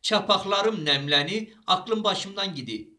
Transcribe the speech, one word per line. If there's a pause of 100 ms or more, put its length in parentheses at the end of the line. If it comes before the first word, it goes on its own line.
Çapaqlarım
nəmləni, (160)
aklım
başımdan
gidi. (220)